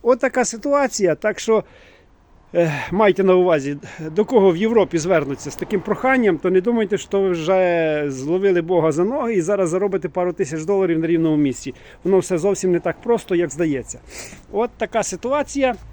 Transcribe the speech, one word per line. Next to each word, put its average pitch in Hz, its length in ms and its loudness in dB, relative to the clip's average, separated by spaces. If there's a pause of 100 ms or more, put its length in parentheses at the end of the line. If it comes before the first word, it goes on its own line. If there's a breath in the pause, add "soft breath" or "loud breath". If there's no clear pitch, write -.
От 247 180 2
така 247 240 0
ситуація. 226 680 0
Так 214 260 -4
що, 220 240 2 (880 soft breath)
е, 170 180 2 (180 loud breath)
майте 196 340 2
на 185 100 6
увазі, 156 420 2 (340 loud breath)
до 190 140 0
кого 202 260 4
в 165 60 0
Європі 208 420 2
звернуться 151 520 -2
з - 60 -14
таким 190 240 -4
проханням, 220 580 0
то 180 120 -2
не 185 100 4
думайте, 214 380 0
що - 220 -2
ви 196 100 2
вже 165 760 0
зловили 170 540 0
Бога 160 300 2
за 170 120 0
ноги 233 300 -2
і 190 60 2
зараз 185 300 0
заробите 185 380 -2
пару 180 240 -2
тисяч 160 320 -6
доларів 185 340 0
на 165 80 -2
рівному 165 300 2
місці. 139 380 -2 (300 loud breath)
Воно 190 140 4
все 180 200 -2
зовсім 185 340 0
не 170 80 0
так 170 200 -4
просто, 226 340 -2
як 170 160 0
здається. 139 480 -4 (540 loud breath)
От 226 260 -2
така 220 240 -2
ситуація. 262 720 -2 (180)